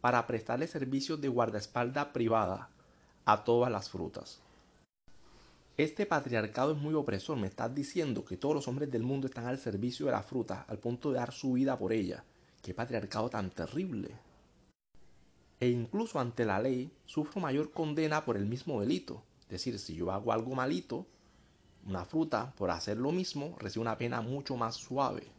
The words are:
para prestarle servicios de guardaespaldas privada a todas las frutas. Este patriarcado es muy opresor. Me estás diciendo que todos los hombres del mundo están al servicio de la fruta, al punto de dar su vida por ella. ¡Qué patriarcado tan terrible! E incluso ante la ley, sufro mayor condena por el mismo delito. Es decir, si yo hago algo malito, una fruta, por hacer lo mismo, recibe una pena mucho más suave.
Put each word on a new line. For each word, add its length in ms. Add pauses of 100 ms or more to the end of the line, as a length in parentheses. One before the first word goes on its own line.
para 260
prestarle 400
servicios 540
de 80
guardaespaldas 760
privada 640 (560)
a 200
todas 260
las 180
frutas. 520 (1400)
Este 280
patriarcado 680
es 60
muy 160
opresor. 420
Me 100
estás 260
diciendo 520
que 120
todos 160
los 140
hombres 240
del 140
mundo 240
están 180
al 120
servicio 480
de 60
la 120
fruta, 420
al 120
punto 340
de 60
dar 140
su 200
vida 260
por 140
ella. 320 (360)
¡Qué 140
patriarcado 560
tan 200
terrible! 600 (1500)
E 80
incluso 500
ante 260
la 140
ley, 320 (140)
sufro 360
mayor 300
condena 540
por 120
el 100
mismo 340
delito. 420 (200)
Es 80
decir, 280
si 160
yo 160
hago 220
algo 240
malito, 500 (800)
una 180
fruta, 520
por 160
hacer 240
lo 160
mismo, 480
recibe 220
una 160
pena 220
mucho 360
más 180
suave. 540 (100)